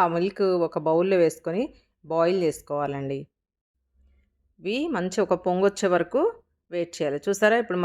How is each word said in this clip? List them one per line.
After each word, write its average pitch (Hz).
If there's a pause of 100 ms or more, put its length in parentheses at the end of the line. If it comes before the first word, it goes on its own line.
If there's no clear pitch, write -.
ఆ 180 (100)
మిల్క్ 190 (220)
ఒక 165 (100)
బౌల్‌లో 180
వేసుకొని 165 (420)
బాయిల్ 165
చేసుకోవాలండి. 143 (1400)
ఇవి 190 (120)
మంచి 185
ఒక 180 (100)
పొంగొచ్చే 190
వరకు 175 (480)
వెయిట్ 170
చేయాలి. 147
చూసారా, 214
ఇప్పుడు 180